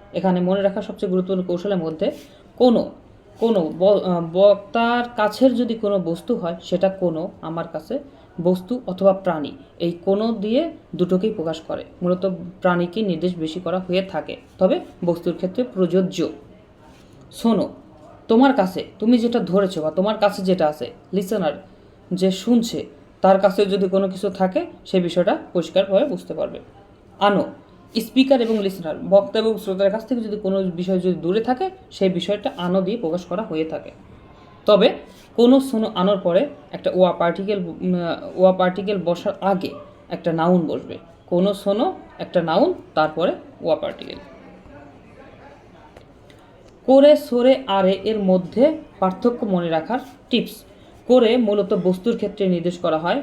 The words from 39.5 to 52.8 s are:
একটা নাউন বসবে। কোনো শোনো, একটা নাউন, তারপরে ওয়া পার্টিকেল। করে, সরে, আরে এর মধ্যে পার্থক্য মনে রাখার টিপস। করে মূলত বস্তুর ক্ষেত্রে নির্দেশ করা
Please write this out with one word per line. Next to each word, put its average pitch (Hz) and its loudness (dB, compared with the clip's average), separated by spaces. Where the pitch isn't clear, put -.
একটা 170 -4
নাউন 170 4
বসবে। - -6
কোনো 190 0
শোনো, 214 -2
একটা 175 -2
নাউন, 196 2
তারপরে 160 0
ওয়া 160 0
পার্টিকেল। - -8
করে, 277 8
সরে, 254 2
আরে 196 2
এর 220 -2
মধ্যে 196 2
পার্থক্য 226 -2
মনে 175 -2
রাখার 165 -2
টিপস। 202 -2
করে 240 6
মূলত 208 0
বস্তুর 185 0
ক্ষেত্রে 202 -4
নির্দেশ 175 0
করা 160 -2